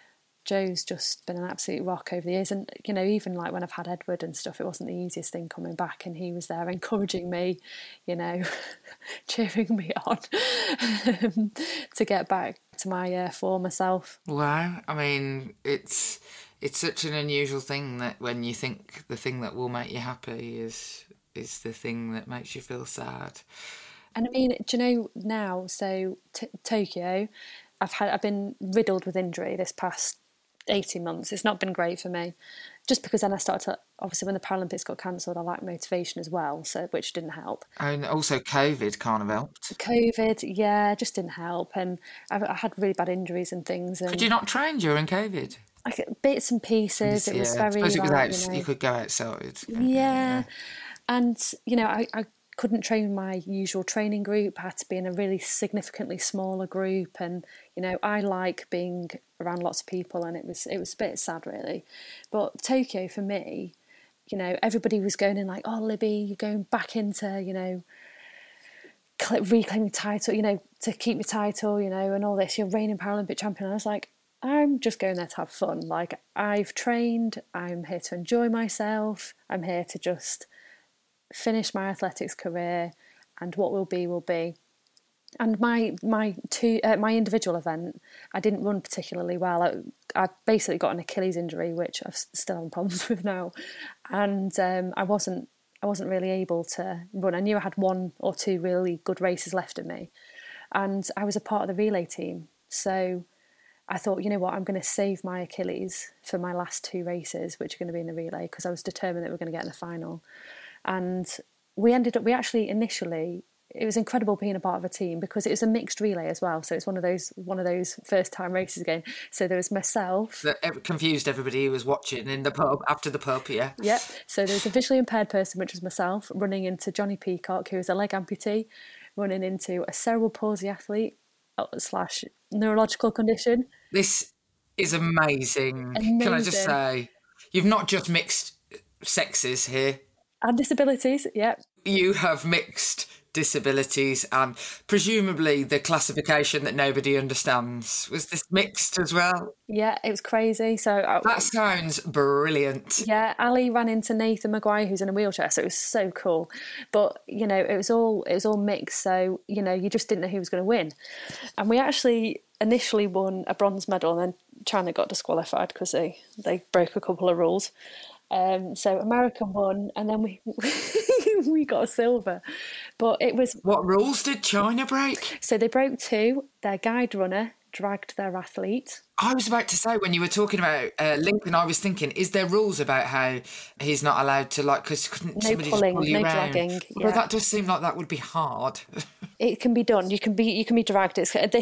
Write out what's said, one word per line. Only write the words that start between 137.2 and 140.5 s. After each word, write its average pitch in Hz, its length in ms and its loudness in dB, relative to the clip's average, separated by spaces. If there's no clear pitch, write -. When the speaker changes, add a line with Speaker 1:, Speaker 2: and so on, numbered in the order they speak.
Speaker 2:
you've 180 140 4
not 208 220 4
just 185 220 0
mixed - 440 0
sexes - 640 2
here. 135 320 2
Speaker 1:
And 233 140 4